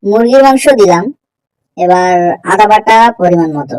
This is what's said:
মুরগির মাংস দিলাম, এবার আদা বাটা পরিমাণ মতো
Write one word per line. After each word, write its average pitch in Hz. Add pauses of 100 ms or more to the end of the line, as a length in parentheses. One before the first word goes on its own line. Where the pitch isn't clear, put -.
মুরগির 233
মাংস 269 (160)
দিলাম, 180 (720)
এবার 180 (380)
আদা 202
বাটা 214 (220)
পরিমাণ 175
মতো 147